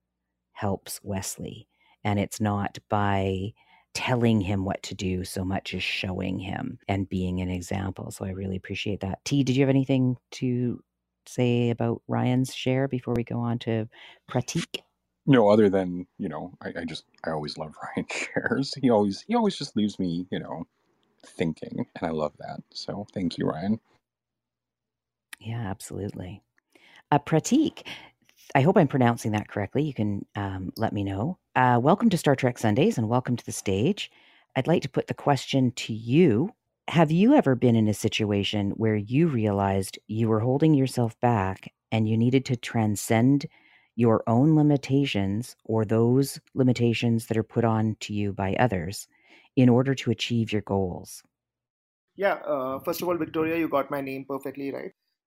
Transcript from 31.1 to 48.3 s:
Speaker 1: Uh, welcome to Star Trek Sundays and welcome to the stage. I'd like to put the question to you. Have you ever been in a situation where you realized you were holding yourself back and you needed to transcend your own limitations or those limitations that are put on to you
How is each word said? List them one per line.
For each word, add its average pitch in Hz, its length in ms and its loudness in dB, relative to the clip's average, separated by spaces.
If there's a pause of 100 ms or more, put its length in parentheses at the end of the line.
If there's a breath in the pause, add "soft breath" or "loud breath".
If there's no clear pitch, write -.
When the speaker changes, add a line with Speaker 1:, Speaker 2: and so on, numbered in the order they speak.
Speaker 1:
Uh, 123 260 4
welcome 196 280 4
to 175 80 2
Star 139 180 4
Trek 120 220 0
Sundays 135 400 2
and 107 100 0
welcome 123 280 0
to - 100 -16
the 110 60 -10
stage. 107 580 -2 (460 soft breath)
I'd 135 120 0
like 165 140 2
to - 80 -8
put - 180 -4
the 120 60 -6
question 131 580 0
to - 220 -8
you. 123 580 4 (360)
Have 156 240 4
you 214 220 6
ever 143 220 4
been 117 200 4
in 107 120 4
a 104 60 0
situation 101 800 0
where 110 240 0
you 120 320 2
realized 101 720 0 (100)
you 110 200 0
were 110 120 2
holding 143 340 4
yourself 127 460 0
back 95 520 0 (200)
and 110 160 2
you 110 100 0
needed 127 280 4
to 127 100 -2
transcend 117 920 2 (500 soft breath)
your 113 320 4
own 139 280 4
limitations 135 1080 0
or 110 200 0
those 117 560 2 (140)
limitations 120 720 2
that 110 80 -2
are 110 80 2
put 117 200 -2
on 110 360 0
to - 140 -10
you 101 180 -2